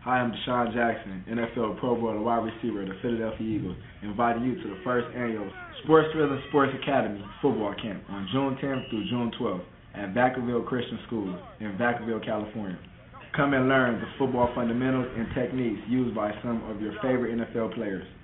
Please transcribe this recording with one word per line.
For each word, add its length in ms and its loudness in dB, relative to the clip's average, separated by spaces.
Hi, 140 2
I'm 160 2
Deshaun 400 0
Jackson, 580 -2
N 80 0
F 200 0
L 200 0
Pro 160 2
Bowl 220 0
and 80 -2
wide 160 2
receiver 400 -2
of 80 -4
the 140 -6
Philadelphia 440 -2
Eagles, 300 -2
inviting 420 0
you 100 2
to 180 -6
the 100 -10
first 320 0
annual 300 -2
Sports 320 8
Rhythm 320 2
Sports 240 4
Academy 380 2
football 400 2
camp 260 -6
on 240 -6
June 300 2
tenth 260 -2
through 220 -2
June 260 0
twelfth 280 -2
at 200 -6
Vacaville 520 2
Christian 400 -2
School 220 -2
in 160 -6
Vacaville, 480 0
California. 540 -4
Come 160 4
and 160 6
learn 320 4
the 60 -6
football 380 4
fundamentals 500 2
and 180 -2
techniques 500 0
used 300 2
by 160 0
some 280 0
of 100 -6
your 220 -2
favorite 340 2
N 60 0
F 120 -6
L 140 0
players. 380 -4